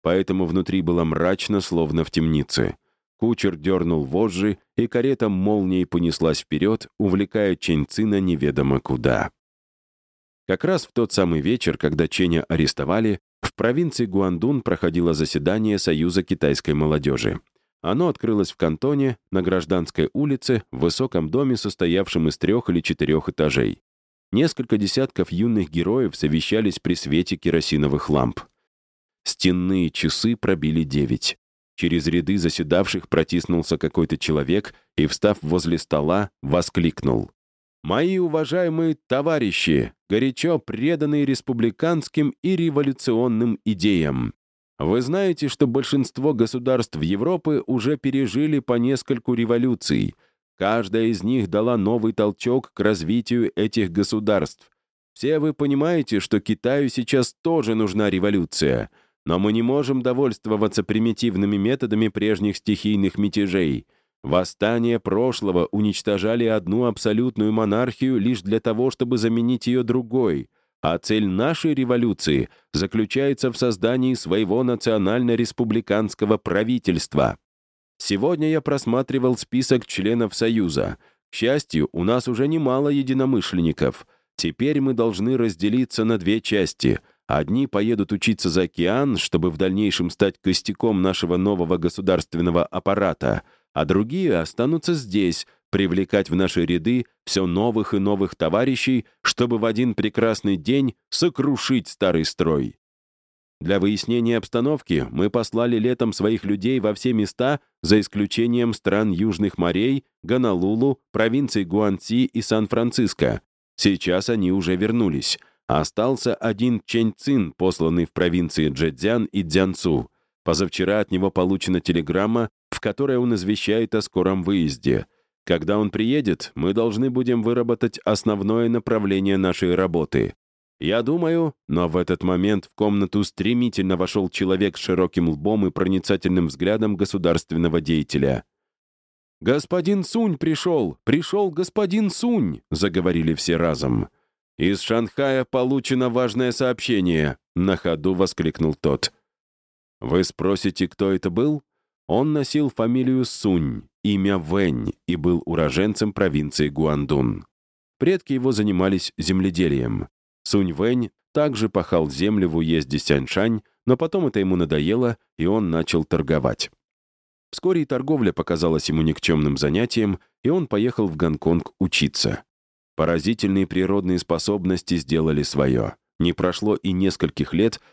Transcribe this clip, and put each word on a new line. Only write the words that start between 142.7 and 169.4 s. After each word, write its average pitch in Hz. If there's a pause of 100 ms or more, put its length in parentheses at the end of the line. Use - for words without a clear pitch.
заговорили 82
все 85
разом. 71 (520)
"Из 95
Шанхая 127
получено 127
важное 123
сообщение", — 92 (160)
на 92
ходу 85
воскликнул 80
тот. - (880)
"Вы 80
спросите, 92
кто 98
это 92
был?" 139 (440)
Он 131
носил 147
фамилию 127
Сунь, 78 (160)
имя 98
Вэнь, 80 (140)
и 87
был 85
уроженцем 95
провинции 76
Гуандун. 71 (500)
Предки 170
его 131
занимались 98
земледелием. 80 (340)
Сунь 95
Вэнь 113 (240)
также 131
пахал 85
землю 92
в 80
уезде 78
Сяньшань, 92 (240)
но 127
потом 165
это 113
ему 92
надоело, 87 (220)
и 82
он 101
начал 82
торговать. 71 (800)
Вскоре 180
и 143
торговля 131
показалась 80
ему 78
никчемным 76